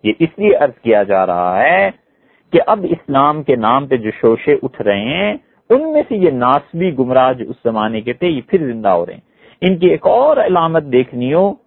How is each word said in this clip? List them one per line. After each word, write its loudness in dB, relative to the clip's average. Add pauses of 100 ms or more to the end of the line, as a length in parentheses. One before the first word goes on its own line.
یہ -2
اس 0
لیے 2
عرض 0
کیا 2
جا 0
رہا 0
ہے 2 (600)
کہ 4
اب -2
اسلام 0
کے 0
نام 0
پہ 0
جو -4 (100)
شوشے 2
اٹھ -10
رہے 0
ہیں، -4 (360)
ان 2
میں 2
سے -4
یہ 2
ناسبی -2
گمراہ 2
جو -6
اس -10
زمانے -2
کے -8
تھے، -4
یہ -2
پھر 0
زندہ -2
ہو 2
رہے -14
ہیں۔ -20 (400)
ان 0
کی 2
ایک 2
اور 4
علامت 0
دیکھنی -2
ہو 2 (120)